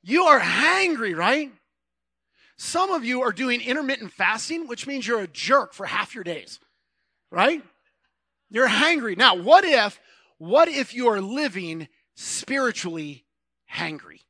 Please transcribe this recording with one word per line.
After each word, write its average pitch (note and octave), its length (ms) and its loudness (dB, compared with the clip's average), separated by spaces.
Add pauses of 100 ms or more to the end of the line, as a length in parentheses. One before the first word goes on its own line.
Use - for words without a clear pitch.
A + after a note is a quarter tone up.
You D4 220 2
are D4 160 8
hangry, A#3+ 760 0
right? B3 360 0 (1040)
Some F#4+ 340 -2
of D#4 140 -2
you B3+ 180 -2
are A3+ 100 0
doing A#3+ 280 -2
intermittent B3+ 520 -4
fasting, A#3 560 -4
which A#3 180 -10
means C4+ 200 -6
you're A3+ 140 -2
a F#3+ 60 -6
jerk A3 480 0
for - 120 -12
half G3+ 280 -6
your G3+ 100 -12
days, D#3+ 360 -10 (720)
right? B3+ 320 0 (880)
You're A3 180 2
hangry. A#3 480 0
Now, A3+ 180 6
what C#4 300 6
if, A#3 360 2 (380)
what B3+ 300 4
if C#4 260 -6
you B3 140 0
are G#3 120 0
living F#3+ 680 -6 (260)
spiritually E3+ 1080 -6 (480)
hangry? D#3 580 -12